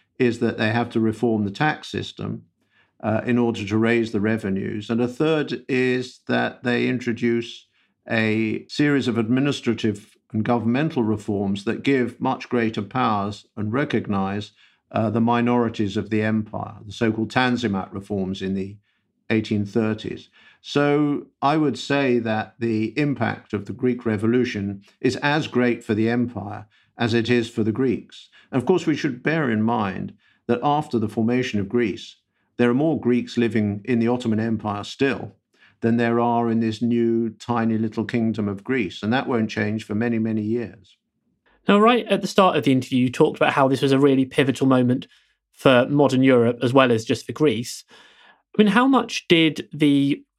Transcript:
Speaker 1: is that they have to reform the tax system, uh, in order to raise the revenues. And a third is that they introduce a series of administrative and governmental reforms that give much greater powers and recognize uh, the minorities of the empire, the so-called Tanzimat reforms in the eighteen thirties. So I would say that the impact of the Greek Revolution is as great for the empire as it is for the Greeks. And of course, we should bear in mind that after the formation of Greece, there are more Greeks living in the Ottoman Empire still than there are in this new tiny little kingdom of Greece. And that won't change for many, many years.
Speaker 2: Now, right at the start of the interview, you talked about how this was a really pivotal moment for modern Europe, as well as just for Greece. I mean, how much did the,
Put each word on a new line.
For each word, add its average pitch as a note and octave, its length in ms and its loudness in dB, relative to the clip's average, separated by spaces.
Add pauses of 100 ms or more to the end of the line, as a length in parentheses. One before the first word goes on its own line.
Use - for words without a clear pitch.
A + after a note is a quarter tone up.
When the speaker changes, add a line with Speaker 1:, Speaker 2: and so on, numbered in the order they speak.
(200)
Speaker 1:
is A#2+ 200 2
that A#2 180 -2
they A2 140 0
have A#2+ 180 -2
to A#2 100 -2
reform A2 460 0
the G2 60 -4
tax D3 360 -2
system, - 560 -8 (580)
uh, A2 240 0
in A#2+ 120 0
order A2+ 280 0
to G#2 120 0
raise A2+ 340 2
the G#2+ 80 -2
revenues. G#2+ 720 -4
And A#2 100 0
a B2 80 0
third D3+ 600 -2
is B2+ 580 -2
that A#2+ 360 -2
they A#2+ 240 0
introduce A#2 800 -2 (440)
a A2 580 0
series C#3+ 400 2
of A2+ 100 0
administrative A#2 1000 -2 (140)
and A2 120 -2
governmental A#2 600 0
reforms G2+ 600 -2
that A2 180 -4
give B2+ 360 0
much B2+ 300 -4
greater A2+ 320 0
powers G#2+ 640 -2 (100)
and G#2+ 160 -4
recognize G#2 800 -2 (400)
uh, A2 180 -2
the A2+ 120 0
minorities A#2 760 0
of G2+ 120 -4
the G#2+ 120 0
empire, G#2+ 540 -4 (100)
the G2+ 60 -14
so-called A2 400 -2
Tanzimat A#2 640 0
reforms G2 480 -6
in F#2+ 120 -4
the G2 240 -6 (520)
eighteen A2 360 0
thirties. A2 640 -4 (320)
So C#3+ 640 0 (140)
I C#3+ 160 2
would D3 200 0
say C#3 420 0
that A2 400 -4
the A2 380 -2
impact A2+ 560 -2
of G2+ 120 -6
the G#2+ 80 -10
Greek B2 320 -2
Revolution A2 800 0 (180)
is B2+ 160 -2
as D3 300 -2
great B2 360 0
for A2+ 100 -4
the A2 160 0
empire G#2+ 560 -6 (320)
as A#2 160 -2
it A2+ 160 0
is A#2+ 200 2
for A2+ 140 -2
the A2 80 0
Greeks. A2+ 580 -4 (220)
And C3 100 0
of B2 40 -12
course, F3 200 2
we D#3 100 2
should B2+ 260 -4
bear D3 300 0
in G#2+ 100 0
mind G2 520 -2 (340)
that A#2+ 160 0
after D3 340 -2
the G#2+ 120 -2
formation A#2+ 500 -2
of G2 100 -6
Greece, A#2 460 -4 (420)
there A#2+ 120 4
are A#2+ 40 2
more C#3+ 260 0
Greeks A#2 380 -2
living G#2+ 480 0
in B2 140 0
the A2+ 80 2
Ottoman A#2 320 -2
Empire G#2+ 440 -4
still - 520 -2 (460)
than A#2 160 2
there A#2 220 2
are A#2 300 2
in A2+ 100 2
this A2 220 -2
new A#2 480 0
tiny A2+ 480 -2
little A2 260 -2
kingdom A2 440 -2
of G2 160 -6
Greece. B2 400 -2
And G#2+ 100 0
that B2+ 140 0
won't A2+ 220 0
change G#2+ 360 -4
for G#2+ 80 -6
many, A#2 240 0
many A2 240 -2
years. G#2+ 560 -6 (720)
Speaker 2:
Now, G3+ 120 6
right A3 280 6
at G3 140 2
the F#3+ 60 -4
start F#3 300 4
of C#3 60 0
the C#3 80 2
interview, B2+ 320 2
you B2 80 0
talked D3+ 260 2
about D3 160 2
how C#3 140 4
this C3 140 0
was C#3 100 2
a C3+ 80 4
really C3+ 260 4
pivotal C3+ 420 0
moment B2+ 400 2 (440)
for B2+ 360 6
modern C3+ 360 4
Europe, A#2+ 400 4
as B2 100 0
well C3 180 6
as A2+ 140 0
just - 200 -2
for A#2+ 80 -10
Greece. A#2+ 500 -2 (760)
I G#3+ 60 6
mean, G3+ 80 6
how B3 160 4
much - 400 0
did D#3+ 440 2
the, C#3+ 520 2 (160)